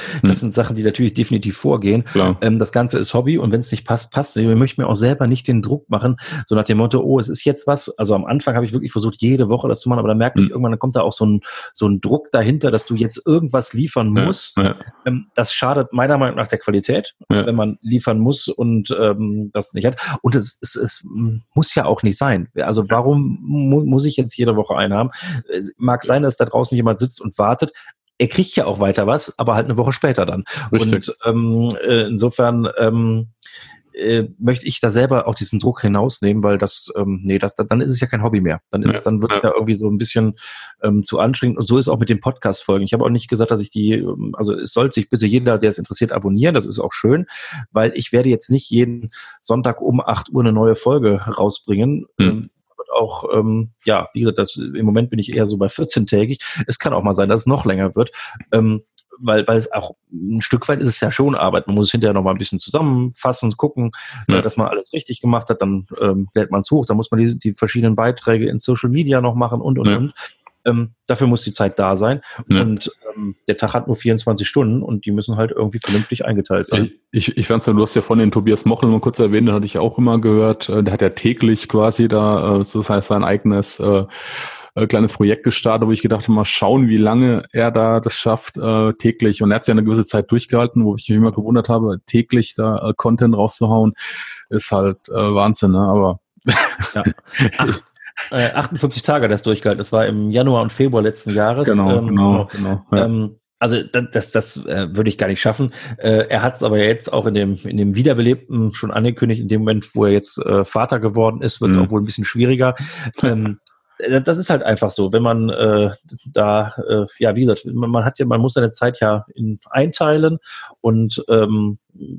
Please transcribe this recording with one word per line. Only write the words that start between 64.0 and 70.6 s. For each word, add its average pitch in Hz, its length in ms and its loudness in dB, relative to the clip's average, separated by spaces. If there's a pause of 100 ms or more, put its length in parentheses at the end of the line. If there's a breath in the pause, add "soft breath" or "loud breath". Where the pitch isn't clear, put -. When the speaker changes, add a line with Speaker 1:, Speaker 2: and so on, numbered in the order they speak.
Speaker 2:
Ja. - 120 4
Speaker 1:
äh, - 20 0
dass 110 160 -4
man 110 100 2
alles - 240 -6
richtig 147 300 -8
gemacht 117 260 0
hat. 113 140 0
Dann, 98 240 -2 (160)
ähm, 98 320 0
lädt 107 160 0
man's 101 200 0
hoch, 147 140 4
dann 107 140 0
muss 110 120 -4
man 110 100 2
die, 117 180 2
die 107 160 -4
verschiedenen 113 420 0
Beiträge 113 500 0
in - 120 -2
Social 123 320 0
Media 135 320 2
noch 120 120 0
machen 117 280 -2
und, 131 160 0
und, 113 100 2
Speaker 2:
Ja. 104 80 4
Speaker 1:
und. 131 160 -2 (540 loud breath)